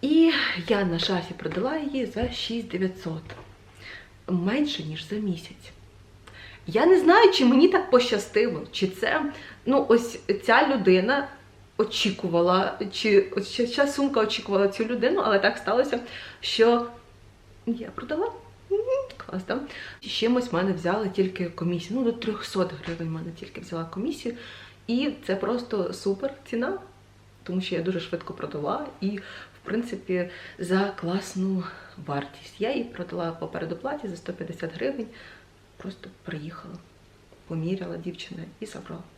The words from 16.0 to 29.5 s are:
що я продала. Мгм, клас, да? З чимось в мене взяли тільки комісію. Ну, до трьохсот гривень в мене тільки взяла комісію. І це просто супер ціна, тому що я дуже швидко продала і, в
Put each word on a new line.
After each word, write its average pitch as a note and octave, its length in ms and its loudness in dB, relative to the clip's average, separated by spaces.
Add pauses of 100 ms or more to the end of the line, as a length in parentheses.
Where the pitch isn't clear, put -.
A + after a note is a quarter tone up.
що A#3+ 480 4 (800)
я A#3 300 -4
продала. E4 360 -2 (380)
Мгм, B4+ 480 0
клас, - 300 -8
да? A#3 120 -2 (420)
З - 40 -16
чимось B3 460 2
в - 40 -2
мене F#3 180 2
взяли F#3 360 0
тільки F#3 360 0
комісію. F3 540 -2
Ну, B3+ 60 2
до A#3 60 4
трьохсот F#3+ 600 -2 (100)
гривень E3+ 240 -6
в D#3+ 40 -4
мене E3 280 -8
тільки - 220 -14
взяла E3 240 -6
комісію. A#3 500 -6 (540)
І C4+ 220 2 (160)
це F#3+ 80 0
просто G#3+ 580 -2
супер G3+ 400 -2 (160)
ціна, C4 300 -2 (640)
тому F#3 180 -2
що F#3 140 -4
я E3 60 -2
дуже F3 180 -2
швидко E3+ 340 -8
продала G3+ 540 -6 (140)
і, G3 160 -2
в - 460 -16